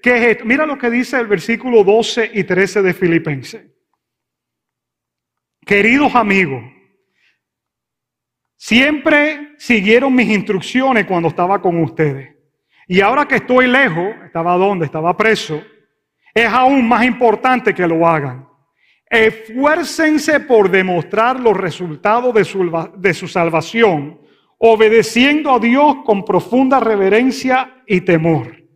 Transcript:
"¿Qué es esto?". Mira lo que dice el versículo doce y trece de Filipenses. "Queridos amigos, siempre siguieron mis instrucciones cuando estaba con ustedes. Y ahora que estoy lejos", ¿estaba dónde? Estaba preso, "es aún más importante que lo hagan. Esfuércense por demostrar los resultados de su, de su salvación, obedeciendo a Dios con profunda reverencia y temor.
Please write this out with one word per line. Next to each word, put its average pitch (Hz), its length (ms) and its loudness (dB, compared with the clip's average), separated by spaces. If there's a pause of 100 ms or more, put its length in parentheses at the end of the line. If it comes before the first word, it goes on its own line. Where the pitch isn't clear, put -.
"¿Qué 247 140 2
es 226 140 0
esto?". 214 140 -4
Mira 214 200 0
lo 269 120 -6
que 240 120 -4
dice 247 280 -4
el 233 100 -2
versículo 226 580 0
doce 220 480 0
y 202 100 -2
trece 190 380 -2
de 185 120 0
Filipenses. 165 720 -4 (2000)
"Queridos 226 480 2
amigos, 190 480 0 (2000)
siempre 294 1000 0
siguieron 233 560 2
mis 240 160 2
instrucciones 214 760 -2
cuando 170 240 -2
estaba 185 320 -2
con 170 200 0
ustedes. 139 540 -4 (500)
Y 185 140 0
ahora 240 260 2
que 277 100 -2
estoy 254 320 2
lejos", 226 460 0 (120)
¿estaba 175 320 -2
dónde? 190 280 0
Estaba 165 300 -4
preso, 208 480 -2 (680)
"es 226 140 2
aún 254 380 2
más 233 200 2
importante 240 680 0
que 180 140 -2
lo 165 180 0
hagan. 139 400 -2 (640)
Esfuércense 277 1300 0
por 208 280 2
demostrar 196 680 -2
los 226 160 2
resultados 190 760 -4
de 214 100 2
su, 170 540 -4
de 185 160 -2
su 170 160 -10
salvación, 165 920 -2 (400)
obedeciendo 226 960 2
a 240 60 2
Dios 269 460 2
con 208 180 0
profunda 254 560 0
reverencia 240 1080 0
y 185 140 0
temor. 160 540 0 (200)